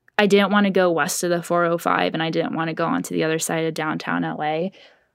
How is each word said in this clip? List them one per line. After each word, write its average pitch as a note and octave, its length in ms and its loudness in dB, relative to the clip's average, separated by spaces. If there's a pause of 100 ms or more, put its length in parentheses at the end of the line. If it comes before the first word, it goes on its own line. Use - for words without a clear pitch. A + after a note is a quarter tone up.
(180)
I G#3+ 80 6
didn't G3 260 4
wanna G3+ 200 4
go F3+ 200 4
west F3 320 -2
of F3 60 0
the E3+ 140 0
four E3+ 220 0
oh E3+ 120 0
five, F3+ 380 0
and D#3+ 80 -2
I E3 80 -2
didn't E3 240 -2
wanna D#3+ 180 -4
go E3 140 -2
onto F3 260 -4
the E3+ 100 0
other D#3+ 160 0
side D#3+ 260 -2
of D#3+ 100 -4
downtown D#3+ 480 -4
L D#3+ 180 -6
A. D#3 300 -4 (440)